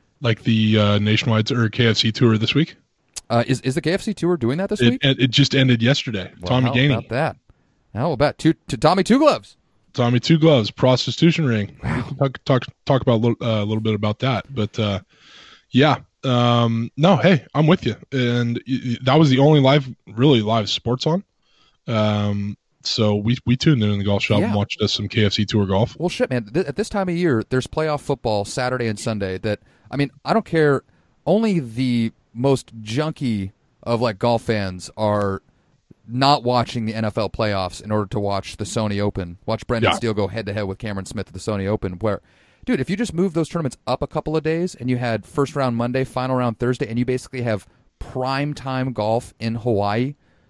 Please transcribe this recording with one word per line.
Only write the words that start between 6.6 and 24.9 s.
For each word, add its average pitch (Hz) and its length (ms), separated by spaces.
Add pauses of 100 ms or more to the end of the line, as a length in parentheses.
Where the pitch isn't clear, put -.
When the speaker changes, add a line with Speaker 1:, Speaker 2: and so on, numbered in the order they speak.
Speaker 2:
how 110 60
Speaker 1:
Gainey. 135 220
Speaker 2:
about 120 140
that? 131 260 (580)
How 139 180
about 139 260
two, 160 160 (140)
t-, 131 80
Tommy 170 260
Two 233 160
Gloves? 240 380 (380)
Speaker 1:
Tommy 120 260
Two 165 180
Gloves, 143 320
prostitution 131 720
ring. 110 380
Speaker 2:
Wow. - 140
Speaker 1:
We 123 80
can 135 140
talk, 135 260
talk, 131 180 (240)
talk 135 160
about 123 120
a 110 120
little, 117 160
uh, 110 220
a - 20
little 110 160
bit 110 120
about 104 260
that, 131 340
but, 107 240
uh, 101 220 (720)
yeah. 139 260 (280)
Um, 120 720
no, 165 200
hey, 170 280 (100)
I'm 151 140
with 185 180
you. 107 80 (160)
And 120 560
y-, 127 180
y-, 120 180
that 131 180
was 151 100
the 127 80
only 147 220
live, 135 280 (200)
really 117 340
live 107 260
sports - 380
on. 170 160 (640)
Um, 104 680 (260)
so 107 340
we, 110 200 (100)
we 120 100
tuned 139 260
in, 104 80
in 101 80
the 98 60
golf 101 180
shop 104 180
Speaker 2:
Yeah. 101 60
Speaker 1:
and 104 80
watched 101 280
us 104 100